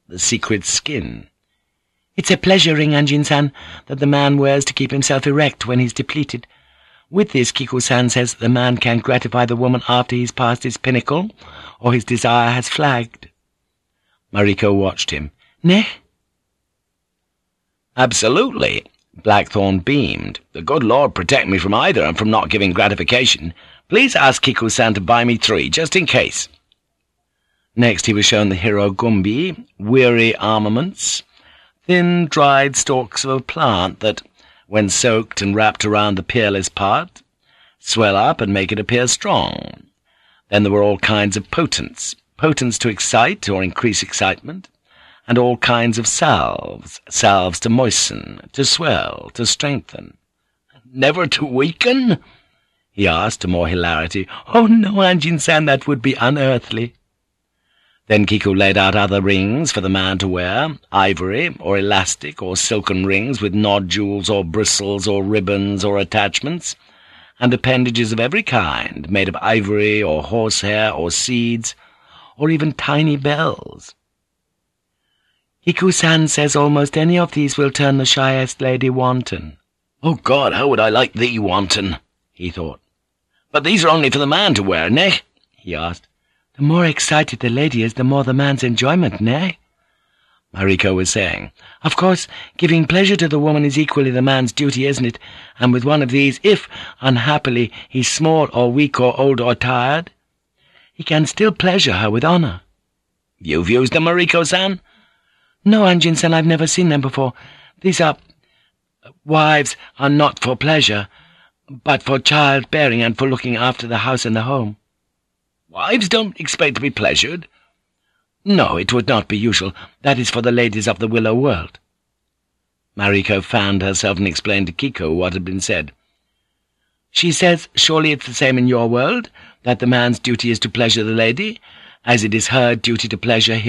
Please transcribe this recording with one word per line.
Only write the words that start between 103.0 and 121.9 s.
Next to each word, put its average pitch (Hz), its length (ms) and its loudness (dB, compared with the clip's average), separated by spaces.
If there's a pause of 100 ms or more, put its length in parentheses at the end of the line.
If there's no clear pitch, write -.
"You've 85 320 -2
used 123 240 2
them, 160 100 0
Mariko-san?" 175 760 0 (840)
"No, 208 200 6
Anjin-san, 170 500 4
I've 160 200 4
never 160 120 0
seen 175 240 2
them 147 100 2
before. 131 320 -2 (480)
These 185 220 0
are... 156 160 0 (1080)
Wives 151 520 2 (220)
are 139 120 2
not 147 300 2
for 127 160 -2
pleasure, 135 520 0 (800)
but 139 140 0
for 135 160 0
childbearing 139 840 2
and 117 140 -2
for 135 140 0
looking 123 260 -4
after 123 300 -2
the 113 220 -4
house 127 180 -2
and 113 100 0
the 113 160 -2
home." 110 240 -4 (920)
"Wives 202 400 -2
don't 220 320 -2
expect 147 340 -2
to - 60 -8
be 139 100 -4
pleasured." 147 560 -2 (960)
"No, 185 320 2
it 92 160 -2
would 120 140 0
not 113 220 0
be 107 220 -2
usual. 98 220 -2 (300)
That 139 160 0
is 120 100 -4
for 120 140 -4
the 117 80 0
ladies 110 380 0
of - 100 -2
the 110 160 -4
Willow 110 180 0
World." 117 460 -2 (1200)